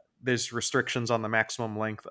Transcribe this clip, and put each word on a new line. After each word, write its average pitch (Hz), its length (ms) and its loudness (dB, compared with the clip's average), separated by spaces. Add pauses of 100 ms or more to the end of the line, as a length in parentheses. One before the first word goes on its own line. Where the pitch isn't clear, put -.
(200)
there's 123 320 0
restrictions 120 580 0
on 113 120 4
the 110 60 -4
maximum 110 500 0
length 107 320 -4